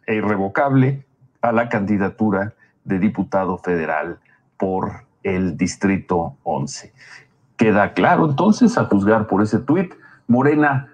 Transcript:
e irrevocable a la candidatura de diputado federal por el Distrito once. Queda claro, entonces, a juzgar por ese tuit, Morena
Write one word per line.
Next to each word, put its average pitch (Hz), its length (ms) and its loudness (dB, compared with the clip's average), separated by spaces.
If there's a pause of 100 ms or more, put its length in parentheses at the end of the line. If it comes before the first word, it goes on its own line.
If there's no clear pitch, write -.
e 110 80 -2
irrevocable 131 880 0 (380)
a 117 100 0
la 120 160 0
candidatura 101 840 -2 (300)
de 95 140 -2
diputado 92 600 -2
federal 80 600 -4 (380)
por 92 480 -4 (180)
el 92 340 -2
Distrito 90 840 -2
once. - 500 -8 (640)
Queda 117 360 2
claro, 160 360 2
entonces, 202 500 2
a 110 80 0
juzgar 104 400 2
por 98 160 0
ese 107 160 0
tuit, 180 340 0 (340)
Morena 139 680 2